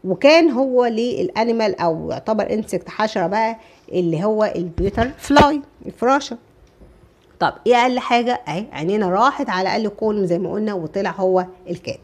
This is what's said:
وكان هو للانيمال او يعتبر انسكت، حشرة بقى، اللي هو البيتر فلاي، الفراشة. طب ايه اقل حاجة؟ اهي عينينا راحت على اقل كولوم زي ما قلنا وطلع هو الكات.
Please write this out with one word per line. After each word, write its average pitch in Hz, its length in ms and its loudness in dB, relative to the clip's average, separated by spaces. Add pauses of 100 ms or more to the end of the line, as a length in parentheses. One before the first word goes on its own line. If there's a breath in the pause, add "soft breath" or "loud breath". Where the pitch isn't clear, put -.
وكان 294 460 4
هو 247 360 2
للانيمال 226 920 -2
او 160 320 -2
يعتبر 214 420 -2
انسكت، 214 360 -6
حشرة 208 380 -2
بقى، 220 320 -2 (320 loud breath)
اللي 170 320 0
هو 214 320 0
البيتر 190 540 -2
فلاي، 285 520 4 (240)
الفراشة. 254 520 0 (1000)
طب 156 140 0 (140)
ايه 240 80 6
اقل 247 240 2
حاجة؟ 240 480 0
اهي 170 240 -6
عينينا 185 380 0
راحت 254 400 2
على 185 200 -2
اقل 214 180 -2
كولوم 208 380 -2
زي 170 140 0
ما 180 120 -4
قلنا 208 220 -4
وطلع 185 360 -4
هو 185 360 2 (240)
الكات. 170 340 -8